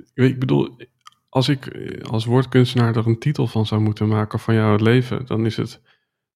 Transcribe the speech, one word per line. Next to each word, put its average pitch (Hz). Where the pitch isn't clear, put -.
ik -
weet, 127
ik 127
bedoel, 135
als 131
ik, 135
eh, -
als 110
woordkunstenaar 123
er 113
een 113
titel 147
van 110
zou 107
moeten 107
maken 107
van 113
jouw 110
leven, 120
dan 110
is 110
het 113